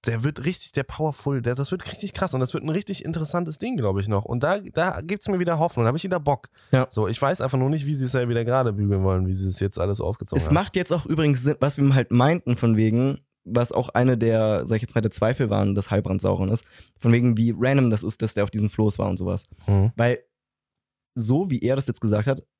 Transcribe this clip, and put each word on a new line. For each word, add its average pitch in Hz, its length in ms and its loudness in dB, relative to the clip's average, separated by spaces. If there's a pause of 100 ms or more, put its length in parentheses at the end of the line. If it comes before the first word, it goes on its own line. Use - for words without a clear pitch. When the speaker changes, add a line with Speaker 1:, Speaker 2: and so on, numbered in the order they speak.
Speaker 1:
der 113 160 -2
wird 147 220 -4
richtig 180 260 -4
der 135 140 -4
Powerful, 143 580 -4
der, 120 140 -2
das 139 160 -4
wird - 180 -8
richtig - 240 -8
krass - 180 -2
und 135 60 -2
das 127 160 -2
wird - 80 -4
ein - 60 -6
richtig 196 360 -4
interessantes 160 540 -4
Ding, 240 180 -4
glaub 101 220 0
ich, 101 80 -2
noch. 104 180 0
Und 120 200 -2
da, 190 160 0
da 185 400 -4
gibt's 196 260 -6
mir 190 140 0
wieder 170 180 0
Hoffnung, 156 260 0
da 113 40 4
hab 135 80 0
ich 175 80 -4
wieder 180 160 -2
Bock. 143 280 -2 (220)
Speaker 2:
Ja. 131 200 4
Speaker 1:
So, 107 180 0
ich 117 120 -2
weiß 147 200 0
einfach 131 180 0
nur 131 120 2
nicht, 147 160 -2
wie 151 80 -2
sie 135 100 -2
es 123 80 -2
ja 123 160 0
wieder 117 160 0
gerade 120 300 2
bügeln 101 280 2
wollen, 92 240 2
wie 92 60 0
sie 95 160 -2
es 92 100 -2
jetzt 101 220 -2
alles 101 200 -2
aufgezogen - 400 -2
Speaker 2:
Es 82 60 -2
Speaker 1:
haben. 147 80 4
Speaker 2:
macht 190 220 0
jetzt 180 160 0
auch 165 140 -2
übrigens 147 360 2
Sinn, 143 160 0
was 143 200 0
wir 139 140 4
halt 127 200 2
meinten, 123 440 2
von 113 200 2
wegen, 117 420 2 (240)
was 120 300 0
auch - 180 -2
eine 123 260 2
der, 110 520 2
sag 113 80 0
ich 107 60 -2
jetzt - 120 -10
mal, 117 60 2
der 110 100 0
Zweifel 113 400 0
waren, 101 240 2
dass 98 160 -2
Halbrand 95 300 0
Sauron 95 300 0
ist, 113 140 -2 (360)
von 117 120 4
wegen, 120 240 4
wie 117 220 2
random 127 320 4
das 104 140 0
ist, 104 180 -4
dass 110 120 -2
der 104 100 2
auf 104 60 -4
diesem 104 200 0
Floß 107 300 0
war 98 80 0
und 92 80 -2
sowas. 92 300 -4 (200)
Speaker 1:
Mhm. 101 300 4
Speaker 2:
Weil 120 240 2 (960)
so, 131 340 0
wie 127 120 -2
er 127 120 2
das 135 140 -2
jetzt - 120 -6
gesagt 104 280 0
hat, 135 160 -2 (160)